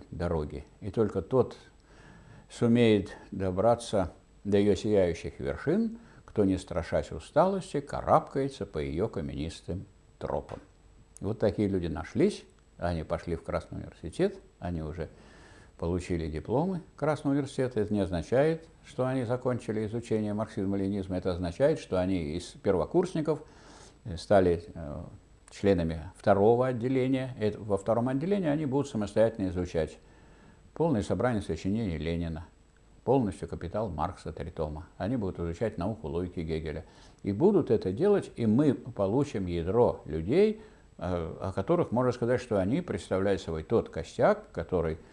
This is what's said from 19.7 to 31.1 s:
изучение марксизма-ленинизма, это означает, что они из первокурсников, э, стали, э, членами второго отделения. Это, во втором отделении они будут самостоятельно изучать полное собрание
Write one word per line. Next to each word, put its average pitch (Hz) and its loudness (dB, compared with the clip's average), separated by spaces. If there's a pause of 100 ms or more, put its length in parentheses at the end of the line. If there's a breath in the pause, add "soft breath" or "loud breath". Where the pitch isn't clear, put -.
изучение 107 -2
марксизма-ленинизма, 98 -2
это 92 -2
означает, 92 0
что 92 0
они 87 0
из 87 -6 (180)
первокурсников, 151 2 (640 loud breath)
э, 85 -8
стали, 90 4 (120)
э, 78 -10 (480)
членами 82 0
второго 107 6
отделения. 131 0
Это, 107 0
во 101 -2
втором 117 2
отделении 170 0
они 151 0
будут 139 0
самостоятельно 107 2
изучать 85 -2 (720 soft breath)
полное 147 2
собрание 101 0